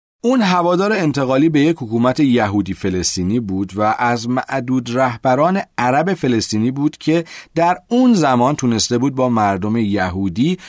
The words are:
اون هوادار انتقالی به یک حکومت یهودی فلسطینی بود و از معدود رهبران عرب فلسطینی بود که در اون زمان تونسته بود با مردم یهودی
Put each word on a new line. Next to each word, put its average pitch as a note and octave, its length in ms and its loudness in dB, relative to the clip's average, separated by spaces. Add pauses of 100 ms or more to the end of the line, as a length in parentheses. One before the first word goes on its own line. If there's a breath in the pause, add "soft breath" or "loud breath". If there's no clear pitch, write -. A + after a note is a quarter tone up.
(220)
اون B3 200 2
هوادار F3+ 500 2
انتقالی C#3+ 560 2
به D#3 120 2
یک E3 200 2
حکومت A#2 400 0
یهودی G#2 540 2
فلسطینی F#2 680 -2
بود F#2+ 360 -4
و G#2+ 220 0
از A#2+ 300 -2
معدود B2+ 680 -4
رهبران C3 640 0 (180)
عرب C#3+ 360 0
فلسطینی A#2 560 -2
بود C#3+ 260 -2
که E3 280 0 (300 loud breath)
در E3+ 240 2 (100)
اون B3 260 4
زمان C#3 420 2
تونسته A#2 420 0
بود C3+ 160 0
با C3 140 0
مردم G#2 480 0
یهودی G2 840 -2 (100)